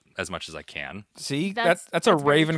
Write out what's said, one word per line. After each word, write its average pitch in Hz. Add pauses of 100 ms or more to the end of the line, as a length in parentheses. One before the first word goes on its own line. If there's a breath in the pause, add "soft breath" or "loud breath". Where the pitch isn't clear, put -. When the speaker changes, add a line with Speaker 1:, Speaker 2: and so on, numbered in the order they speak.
(200)
Speaker 1:
as 90
much 85
as 80
I 76
can. 76 (100)
Speaker 2:
See, 165
Speaker 3:
That's, 226
Speaker 2:
that's, -
that's 170
a 214
Speaker 3:
that's 151
very 147
true. 160